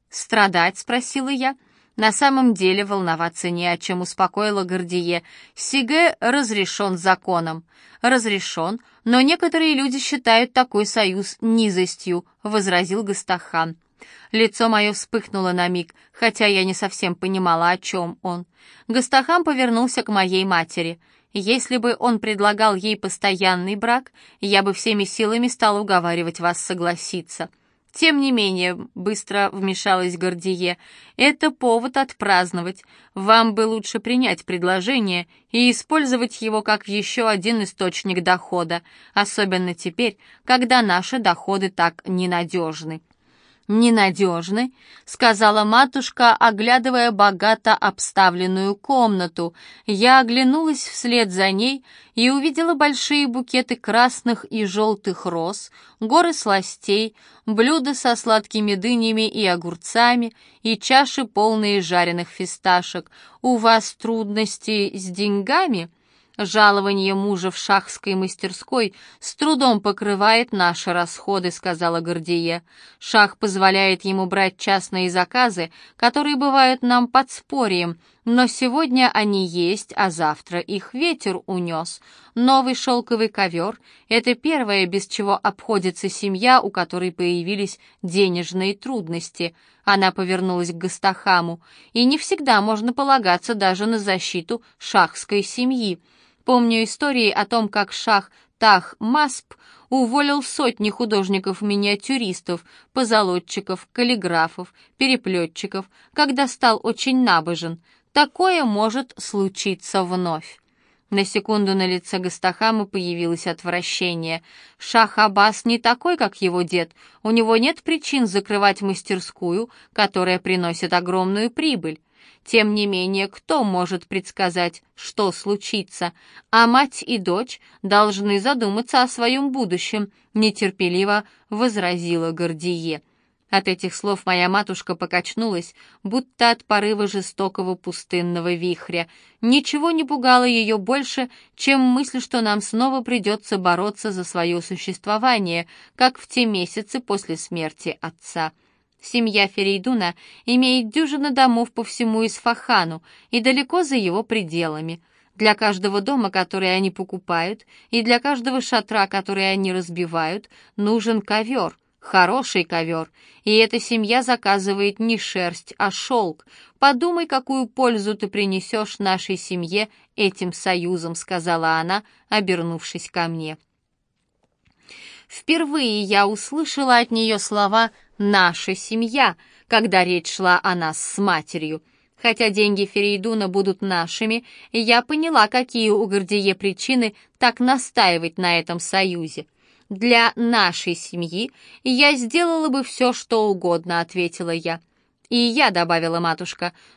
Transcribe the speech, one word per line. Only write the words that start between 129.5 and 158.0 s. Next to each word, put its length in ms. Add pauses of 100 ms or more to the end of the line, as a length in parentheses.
будущем, 580 (220)
нетерпеливо 920 (260)
возразила 800
Гордие. 720 (480)
От 180
этих 260
слов 300
моя 240
матушка 460
покачнулась, 800 (280)
будто 480
от 140
порыва 420
жестокого 680
пустынного 800
вихря. 540 (340)
Ничего 480
не 140
пугало 400
её 340
больше, 500 (260)
чем 260
мысль, 400
что 200
нам 220
снова 400
придётся 560
бороться 520
за 140
своё 380
существование, 1040 (300)
как 220
в 80
те 200
месяцы 540
после 360
смерти 640
отца. 520 (480)
Семья 460
Ферейдуна 680 (300)
имеет 460
дюжину 420
домов 400
по 120
всему 420
Исфахану 760 (280)
и 100
далеко 440
за 120
его 260
пределами. 800 (360)
Для 180
каждого 460
дома, 300
который 460
они 140
покупают, 760 (260)
и 120